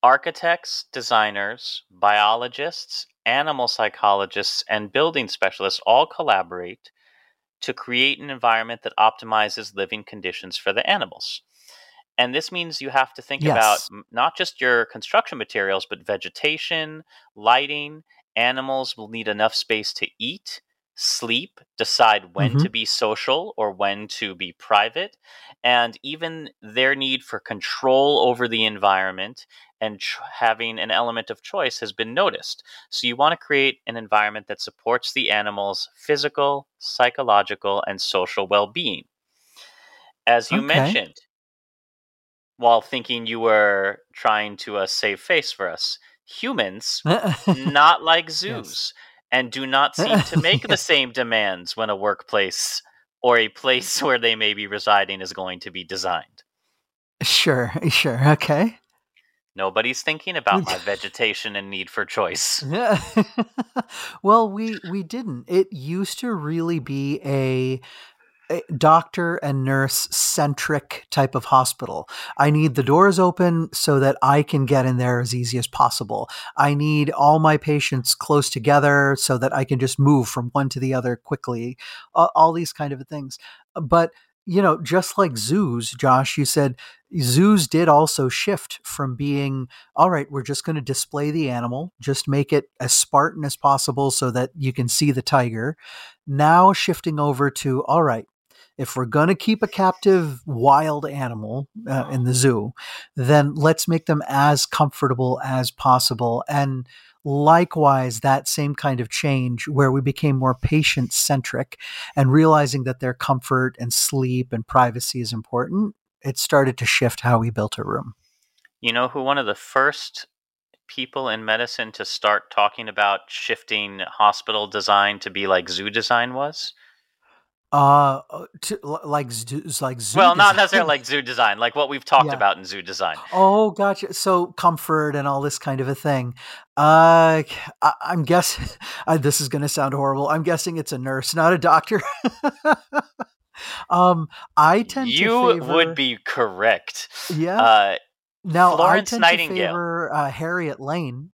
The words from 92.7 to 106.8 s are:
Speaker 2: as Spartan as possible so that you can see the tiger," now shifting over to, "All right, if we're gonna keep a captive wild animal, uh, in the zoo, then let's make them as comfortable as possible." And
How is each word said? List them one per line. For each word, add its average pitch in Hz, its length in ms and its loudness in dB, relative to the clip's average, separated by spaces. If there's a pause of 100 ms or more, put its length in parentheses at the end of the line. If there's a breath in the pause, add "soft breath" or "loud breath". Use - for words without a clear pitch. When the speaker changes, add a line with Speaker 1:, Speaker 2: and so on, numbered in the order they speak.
Speaker 2:
as 127 140 -2
Spartan 151 500 2
as 139 120 -6
possible 139 540 0
so 127 200 -2
that 123 260 -2
you 135 180 -2
can 127 140 -2
see 147 220 2
the 127 120 0
tiger," 123 540 0 (500 loud breath)
now 160 480 6
shifting 165 460 -2
over 143 300 2
to, 135 340 -2
"All 160 180 2
right, 120 240 0 (520 soft breath)
if 131 180 -6
we're 127 100 -2
gonna 151 280 2
keep - 280 0
a 208 60 -2
captive 185 800 2
wild 147 600 2
animal, 123 640 -6 (180)
uh, 131 240 -2
in 131 140 -2
the 127 100 2
zoo, 123 380 2 (440 loud breath)
then 143 380 4
let's 160 340 2
make 165 180 0
them 151 220 0
as 139 380 2
comfortable 127 760 0
as 131 280 -2
possible." 123 760 0
And 139 400 -2 (380 soft breath)